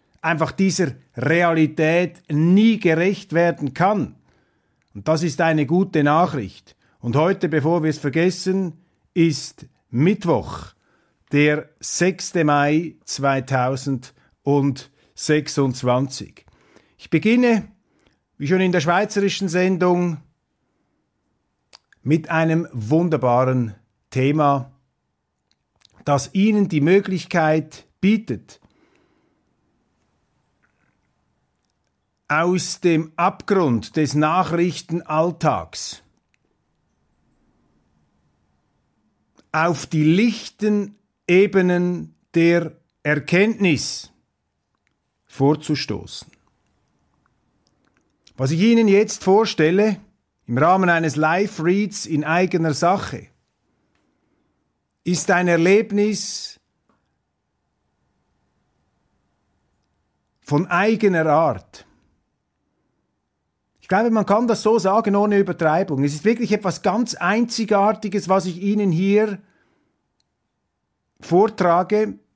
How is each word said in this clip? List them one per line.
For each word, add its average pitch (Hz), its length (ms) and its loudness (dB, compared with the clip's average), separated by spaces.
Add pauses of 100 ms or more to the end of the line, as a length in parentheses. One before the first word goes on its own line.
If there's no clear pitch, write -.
(220)
einfach 156 280 -2
dieser 185 420 -2 (220)
Realität 165 1080 0 (100)
nie 185 480 4
gerecht 175 540 0
werden 165 400 0
kann. 185 400 -2 (800)
Und 104 140 -12
das 156 140 0
ist 170 200 -2
eine 156 240 0
gute 175 360 0
Nachricht. 147 720 -2 (260)
Und 120 160 -2
heute, 175 340 0
bevor 156 320 0
wir 156 80 0
es 156 80 -4
vergessen, 180 800 -2 (340)
ist - 540 -2 (240)
Mittwoch, 131 760 -2 (640)
der 151 360 2 (120)
sechste - 640 -2
Mai 147 600 0
zweitausendsechsundzwanzig. 135 3500 -4 (500)
Ich - 140 -20
beginne, 226 580 2 (720)
wie 143 80 -8
schon 185 160 2
in 185 100 0
der 180 80 2
schweizerischen 196 680 -2
Sendung, 180 680 0 (1900)
mit 156 280 -2
einem 160 420 0
wunderbaren 127 1040 0 (340)
Thema, 143 600 0 (1300)
das 139 300 -2
Ihnen 202 340 2
die 151 140 0
Möglichkeit 165 1040 0 (160)
bietet, 208 580 -2 (3750)
aus 165 520 -2
dem 160 360 0
Abgrund 175 800 -2
des 143 180 -2
Nachrichtenalltags 160 1900 -2 (3500)
auf 160 340 -2
die 156 180 0
lichten 208 920 0 (300)
Ebenen 180 880 2 (200)
der 170 380 2 (300)
Erkenntnis 175 1120 -2 (1120)
vorzustoßen. 139 1040 -4 (2000)
Was 131 140 -2
ich 165 100 0
Ihnen 226 280 4
jetzt 202 360 2
vorstelle, 196 720 2 (500)
im 120 120 -4
Rahmen 180 320 4
eines 165 260 0
Live-Reads 180 880 -2
in 151 200 -4
eigener 165 500 0
Sache, 175 540 -4 (1800)
ist 180 260 -2
ein 180 180 2
Erlebnis 202 1080 0 (3750)
von 147 260 -2
eigener 190 600 0
Art. 147 600 -2 (1900)
Ich - 80 -20
glaube, 220 220 0
man 220 140 0
kann 226 240 0
das 226 140 -2
so 220 160 2
sagen, 202 360 0
ohne 202 240 2
Übertreibung. 170 680 0
Es 143 100 -2
ist 151 100 -8
wirklich 233 280 0
etwas 202 280 -2
ganz 208 340 -2
Einzigartiges, 208 1160 -2
was 190 160 2
ich 180 160 -8
Ihnen 202 280 0
hier 196 520 0 (1800)
vortrage. 196 1000 0 (180)